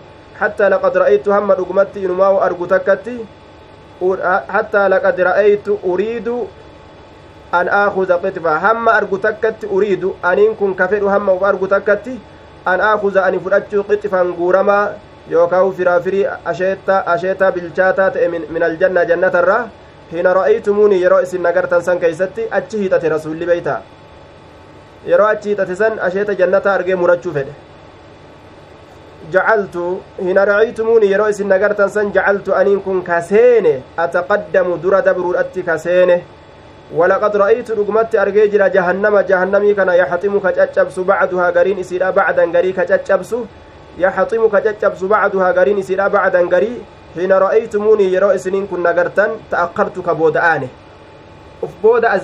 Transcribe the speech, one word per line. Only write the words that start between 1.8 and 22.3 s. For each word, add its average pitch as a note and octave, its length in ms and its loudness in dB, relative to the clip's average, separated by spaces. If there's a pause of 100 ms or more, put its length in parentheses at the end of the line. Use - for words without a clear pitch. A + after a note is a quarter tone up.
inumaa F#3 360 0
argu F3 280 -2
takkatti." F#3+ 720 -2 (640)
U-, F#3 120 0
a-, F3+ 360 -2
"حتى G3+ 380 0
لقد F#3 340 2
رأيت G3+ 460 2 (180)
أريد G3+ 420 -4 (1300)
أن F3 140 0
آخذ F#3+ 440 0
قطفا." F3 480 -2
Hamma A3+ 320 2
argu G#3 260 0
takkatti G#3+ 500 -4
uriidu, F#3+ 560 -2
aniin G3+ 320 2
kun G3+ 200 -2
ka F#3 120 0
fedhu G3+ 200 -2
hamma G3+ 260 2
uf F#3 100 0
argu G3 240 0
takkatti, G3+ 520 -2 (460)
an F3+ 160 0
aakuza G3+ 440 0
ani F#3 140 0
fudhachuu G3 440 -2
qixfan F#3+ 500 -2
guuramaa G3 560 0 (400)
yookaan F3 440 2
firaafirii F3+ 520 0 (200)
asheeta, F#3+ 600 -2
asheeta F#3 460 0
bilchaataa F3+ 600 0
ta'e E3+ 160 0
min, E3+ 220 -4
min E3 140 -2
aljanna F3 420 2
jannatarraa. F3+ 640 2 (420)
Hina F3+ 220 0
ra'aytumuuni G3+ 680 2
yeroo F#3 180 4
isin F3+ 220 -4
nagartan F3 420 0
san F3 160 0
keessatti F#3 520 -2